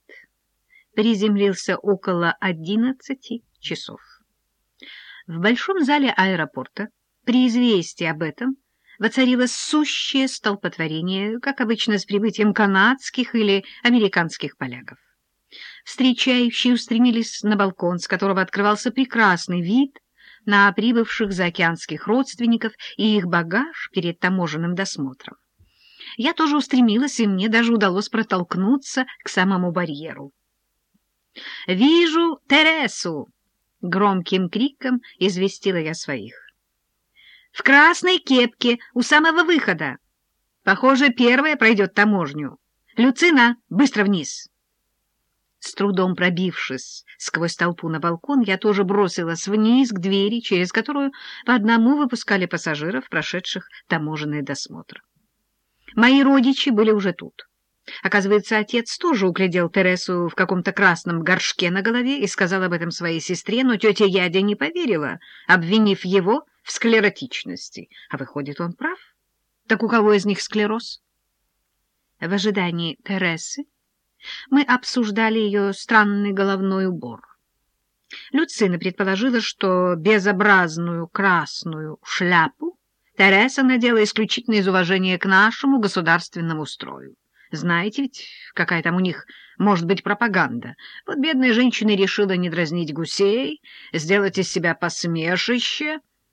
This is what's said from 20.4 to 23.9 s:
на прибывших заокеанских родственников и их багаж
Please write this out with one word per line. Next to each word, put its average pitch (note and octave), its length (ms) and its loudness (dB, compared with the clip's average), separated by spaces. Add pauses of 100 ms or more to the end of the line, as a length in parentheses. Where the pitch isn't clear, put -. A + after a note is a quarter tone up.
на G3+ 260 6
прибывших A3+ 600 0
заокеанских E3+ 760 -2
родственников A#3 680 0 (240)
и G#3+ 200 2
их F3 100 0
багаж F3 640 -2